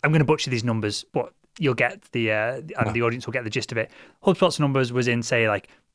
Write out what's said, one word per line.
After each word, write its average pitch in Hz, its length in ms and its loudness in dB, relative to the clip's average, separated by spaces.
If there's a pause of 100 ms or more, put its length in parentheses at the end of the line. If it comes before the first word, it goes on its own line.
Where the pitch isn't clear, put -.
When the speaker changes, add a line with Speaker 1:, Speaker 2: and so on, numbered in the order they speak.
Speaker 1:
I'm 147 100 2
gonna 156 120 6
butcher 151 260 0
these 117 140 -2
numbers, 110 480 -2
but 123 200 -4 (260)
you'll 135 160 2
get 123 280 0 (100)
the, 113 200 0
uh, 110 240 0
and 151 140 -12
Speaker 2:
Yeah. 113 220 -2
Speaker 1:
the 117 100 -2
audience 117 240 -2
will 117 60 -6
get 123 120 -4
the 110 60 -6
gist 120 220 -4
of 113 60 -4
it. - 120 -4 (340)
HubSpot's 175 360 2
numbers 135 320 2
was 123 160 0
in, 120 140 2
say, 113 260 0
like, 101 200 -2 (260)